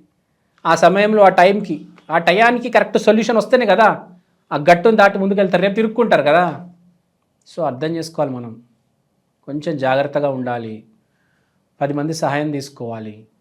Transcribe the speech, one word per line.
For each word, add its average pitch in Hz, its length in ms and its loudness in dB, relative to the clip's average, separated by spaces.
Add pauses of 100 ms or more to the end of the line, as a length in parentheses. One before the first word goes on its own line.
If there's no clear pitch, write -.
(640)
ఆ 165 100 2
సమయంలో, 202 480 4
ఆ 190 60 8
టైంకి, 185 560 2 (260)
ఆ 165 60 0
టయానికి 226 520 0
కరెక్ట్ - 280 0
సొల్యూషన్ 220 400 2
వస్తేనే 247 280 2
కదా 196 380 2 (480)
ఆ 156 40 -6
గట్టును 175 400 4
దాటి 202 220 4
ముందుకెళ్తారు, 190 440 0
రేపు 196 120 0
తిరుక్కుంటారు 220 480 0
కదా. 151 480 0 (800)
So, - 160 -10
అర్థం 151 320 -6
చేసుకోవాలి 156 380 -6
మనం, 117 280 -14 (840)
కొంచెం 151 320 -8
జాగ్రత్తగా 143 520 -2
ఉండాలి, 120 540 -10 (1000)
పది 143 120 -4
మంది 147 200 -6
సహాయం 151 380 -4
తీసుకోవాలి. 113 760 -12 (160)